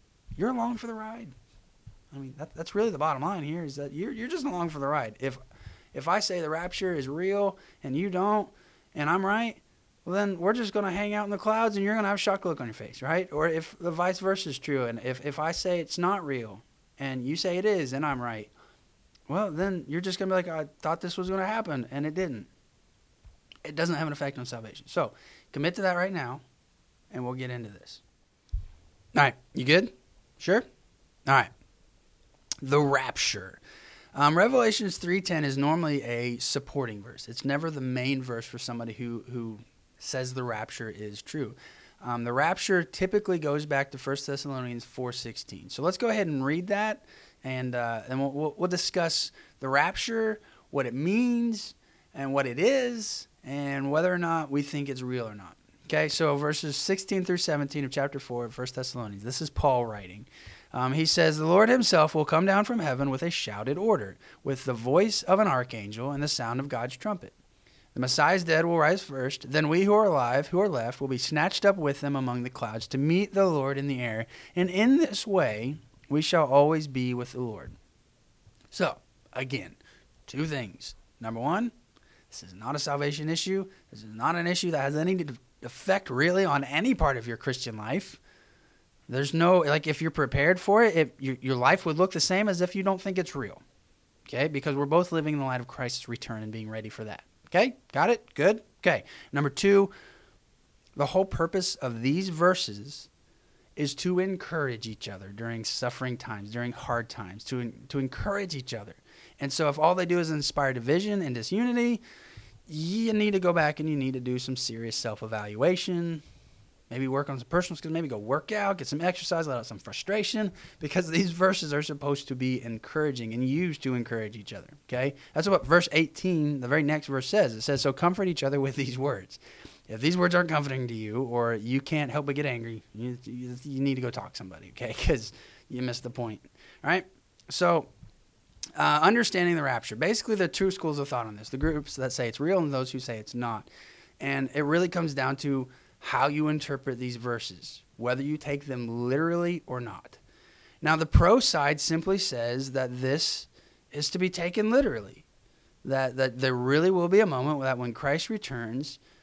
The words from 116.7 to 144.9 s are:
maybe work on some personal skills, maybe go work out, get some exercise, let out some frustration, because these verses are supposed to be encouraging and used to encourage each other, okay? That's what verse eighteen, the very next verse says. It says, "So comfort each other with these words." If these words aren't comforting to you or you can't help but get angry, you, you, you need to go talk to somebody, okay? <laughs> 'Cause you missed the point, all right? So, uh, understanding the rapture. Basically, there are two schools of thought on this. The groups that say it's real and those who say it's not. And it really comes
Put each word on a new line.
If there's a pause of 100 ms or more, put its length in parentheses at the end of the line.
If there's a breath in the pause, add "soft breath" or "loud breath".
maybe
work
on
some
personal
skills,
maybe
go
work
out,
get
some
exercise,
let
out
some
frustration, (280 loud breath)
because
these
verses
are
supposed
to
be
encouraging
and
used
to
encourage
each
other, (180)
okay? (220 loud breath)
That's
what
verse
eighteen,
the
very
next
verse
says.
It
says,
"So
comfort
each
other
with
these
words." (520 loud breath)
If
these
words
aren't
comforting
to
you
or
you
can't
help
but
get
angry, (100)
you,
you,
you
need
to
go
talk
to
somebody,
okay?
<laughs>
'Cause (380 loud breath)
you
missed
the
point, (420 loud breath)
all
right? (420)
So, (880)
uh,
understanding
the
rapture.
Basically,
there
are
two
schools
of
thought
on
this.
The
groups
that
say
it's
real
and
those
who
say
it's
not. (500 loud breath)
And
it
really
comes